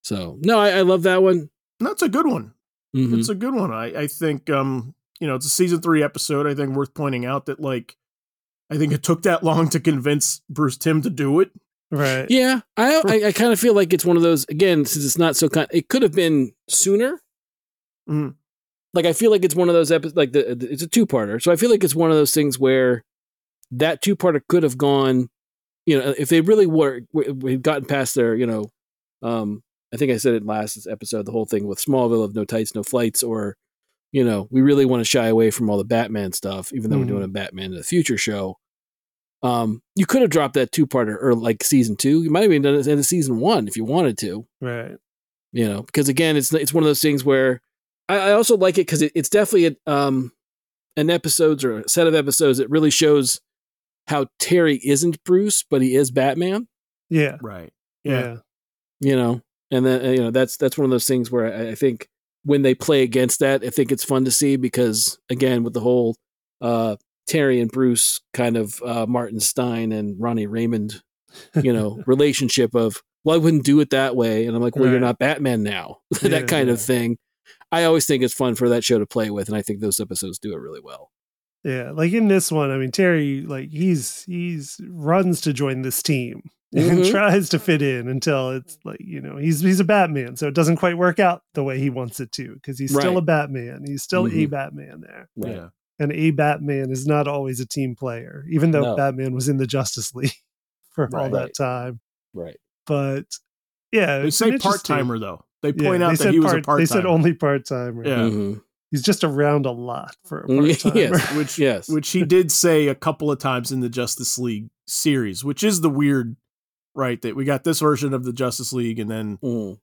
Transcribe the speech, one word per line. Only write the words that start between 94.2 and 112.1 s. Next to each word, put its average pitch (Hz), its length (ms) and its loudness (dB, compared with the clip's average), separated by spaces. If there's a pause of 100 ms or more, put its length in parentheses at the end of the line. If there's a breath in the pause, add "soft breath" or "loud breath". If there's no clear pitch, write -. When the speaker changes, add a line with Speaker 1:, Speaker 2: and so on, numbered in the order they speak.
Speaker 3:
a - 40 0
Speaker 1:
Mm-hmm. 156 200 0
Speaker 3:
Batman 143 520 -10
there. - 340 -20
Speaker 1:
Right. 117 180 -8
Speaker 2:
Yeah. 87 140 -16 (320)
Speaker 3:
And 147 120 -2
a 156 180 2
Batman 143 600 -2
is 131 160 -6
not 147 220 0
always 135 320 -6
a 123 60 -8
team 131 280 -6
player, 131 560 -12
even 160 200 2
though 147 120 2
Speaker 1:
No. 117 140 0
Speaker 3:
Batman 131 380 -2
was 127 160 -2
in 135 80 0
the 135 80 0
Justice 120 480 -6
League 135 180 -4 (320)
<laughs> - 300 -20
for 151 100 -2 (100)
all 139 100 -4
Speaker 1:
Right. 131 80 -4
Speaker 3:
that - 220 -4
time. 123 460 -6 (320)
Speaker 1:
Right. 82 240 -14 (300)
Speaker 3:
But, 139 400 -4 (680)
yeah, 156 280 0
Speaker 2:
They 147 80 -2
Speaker 3:
it's 147 100 -2
Speaker 2:
say 226 100 2
Speaker 3:
an 254 60 2
interesting 202 160 0 (260)
Speaker 2:
part-timer, 123 220 -2
though. 98 260 -10 (180)
They 147 140 -2
Speaker 3:
Yeah, 151 120 0
Speaker 2:
point 180 120 2
Speaker 3:
they 175 60 2
Speaker 2:
out 170 60 4
that 160 40 2
Speaker 3:
said 208 160 2
Speaker 2:
he 330 80 6
was 311 120 4
Speaker 3:
part-, 165 80 2
Speaker 2:
a - 20 -12
part-timer. 147 180 2
Speaker 3:
they 165 60 4
said 185 180 0
only 165 300 2
part-timer. 127 720 -4
Speaker 2:
Yeah. 135 100 0
Speaker 1:
Mm-hmm. 107 420 -2 (320)
Speaker 3:
He's 135 120 -2
just - 220 0
around 147 420 0
a 127 60 -2
lot 120 520 -12
for - 160 -12
a - 80 -10
Speaker 1:
<laughs> - 0 -
Mm, 143 340 2
Speaker 3:
part-timer. - 140 0 (220)
Speaker 1:
yes. 139 180 -2
Speaker 2:
Which, 151 220 -4
Speaker 1:
Yes. 123 320 0
Speaker 2:
which 151 220 -2